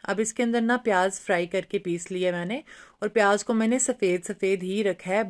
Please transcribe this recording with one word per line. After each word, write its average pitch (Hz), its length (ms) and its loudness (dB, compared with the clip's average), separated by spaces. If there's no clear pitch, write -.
अब 202 140 -2
इसके 220 240 -2
अंदर 233 180 0
ना 233 160 2
प्याज 190 360 2
फ्राई 180 320 -2
करके 185 340 -4
पीस 175 320 -6
लिया 180 200 0
मैंने 180 320 -6
और 208 80 -4
प्याज 208 340 4
को 233 100 0
मैंने 220 260 2
सफ़ेद 185 440 0
सफ़ेद 190 400 -2
ही 196 200 -2
रखा 185 280 -2
है, 214 180 0